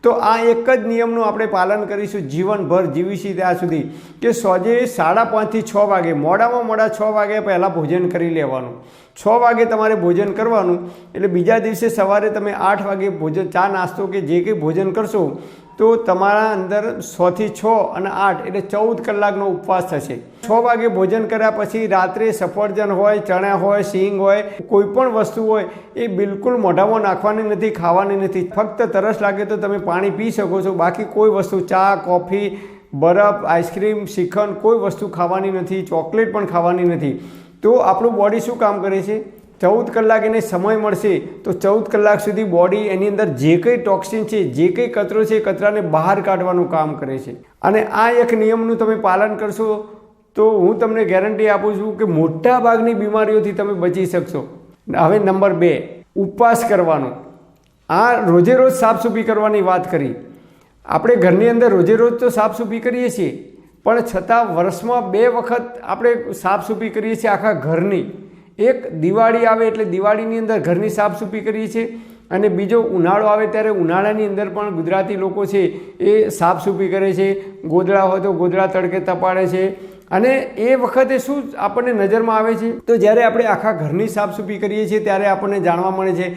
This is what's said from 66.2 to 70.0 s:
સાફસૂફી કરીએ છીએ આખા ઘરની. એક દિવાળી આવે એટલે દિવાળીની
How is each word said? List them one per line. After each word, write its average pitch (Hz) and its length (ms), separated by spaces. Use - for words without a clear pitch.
સાફસૂફી 202 560
કરીએ 220 260
છીએ 220 140
આખા 202 240
ઘરની. 170 520
એક 240 340
દિવાળી 226 520
આવે 226 220
એટલે 220 180
દિવાળીની 214 520